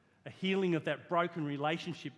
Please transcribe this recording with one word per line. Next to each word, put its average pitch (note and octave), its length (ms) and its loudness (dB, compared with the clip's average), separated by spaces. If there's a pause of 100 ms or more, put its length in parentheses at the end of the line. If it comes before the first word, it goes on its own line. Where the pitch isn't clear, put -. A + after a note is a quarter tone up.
(260)
a C#3 60 -10
healing F#3+ 420 2
of D#3 120 2
that C#3 240 -2
broken E3+ 360 2
relationship D3 720 -4